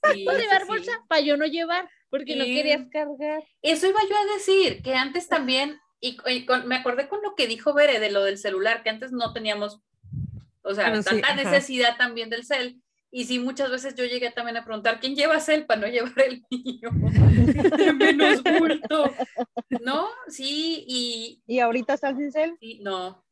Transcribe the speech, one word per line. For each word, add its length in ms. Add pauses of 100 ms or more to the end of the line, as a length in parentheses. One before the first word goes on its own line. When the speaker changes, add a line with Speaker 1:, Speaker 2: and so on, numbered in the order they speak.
Speaker 1:
Sí, 220
Speaker 2:
"¿Vas 100
a 20
Speaker 1:
sí, 40
Speaker 2:
llevar 200
Speaker 1:
sí. 40
Speaker 2:
bolsa?". 260 (160)
Para 140
yo 140
no 100
llevar, 420 (220)
porque 260
no 80
Speaker 1:
Sí. 80
Speaker 2:
querías 380
cargar. 520 (200)
Speaker 1:
Eso 240
iba 220
yo 80
a 180
decir, 480
que 120
antes 340
también, 500 (220)
y, 260
y 200
con, 200
me 100
acordé 320
con 140
lo 120
que 120
dijo 280
Bere 260
de 100
lo 140
del 140
celular, 440
que 80
antes 220
no 200
teníamos, 480 (840)
o 120
sea, 140
Speaker 3:
Bueno, 140
sí, 180
Speaker 1:
tanta 80
Speaker 3:
ajá. 80
Speaker 1:
necesidad 600
también 340
del 140
cel. 380 (300)
Y 120
sí, 160
muchas 300
veces 260
yo 80
llegué 260
también 260
a 80
preguntar, 360
"¿Quién 160
lleva 240
cel 260
para 160
no 60
llevar 260 (100)
el 260
mío?". 520
<laughs> 960
Menos 460
bulto. 720 (540)
¿No? 380 (200)
Sí, 600
y 580
Speaker 4:
¿Y 140
ahorita 340
estás 220
sin 160
cel? 280
Speaker 1:
sí, 220
no. 500